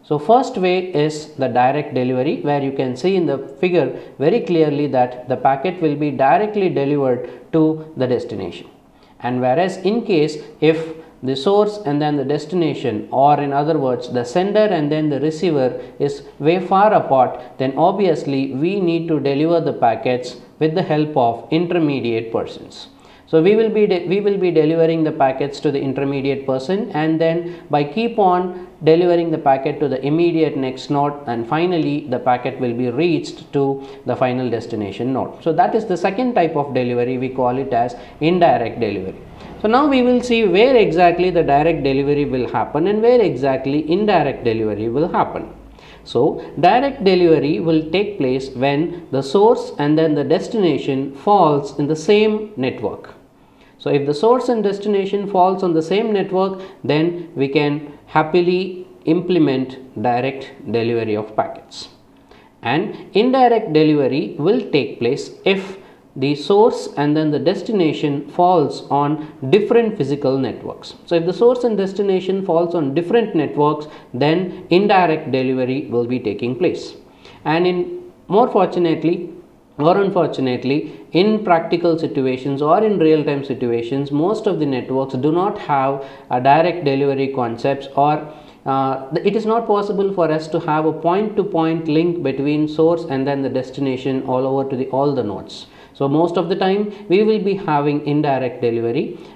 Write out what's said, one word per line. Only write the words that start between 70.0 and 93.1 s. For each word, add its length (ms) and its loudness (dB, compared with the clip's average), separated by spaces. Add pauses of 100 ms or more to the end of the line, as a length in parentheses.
networks. 560 -8 (120)
So 100 0
if 100 2
the 60 0
source 320 4
and 120 0
destination 720 0
falls 280 2
on 200 0
different 400 0
networks, 520 0 (260)
then 580 -2
indirect 640 4
delivery 580 -2
will 160 0
be 140 -2
taking 360 -4
place. 380 -2 (500)
And 220 2
in, 460 -4 (160)
more 200 4
fortunately 840 0 (460)
or 240 4
unfortunately, 1000 -2 (100)
in 320 2
practical 560 2
situations 640 -2
or 220 4
in 160 2
real-time 420 2
situations, 720 -4
most 340 0
of 140 0
the 60 0
networks 480 -4
do 180 0
not 260 0
have 480 -2 (240)
a 100 0
direct 440 4
delivery 500 0
concepts, 640 -2
or, 360 2 (340)
uh, 420 -2 (160)
it 100 2
is 100 -2
not 220 0
possible 480 0
for 160 2
us 160 -2
to 140 -2
have 260 0
a 60 2
point-to-point 960 -2
link 340 0
between 460 0
source 420 2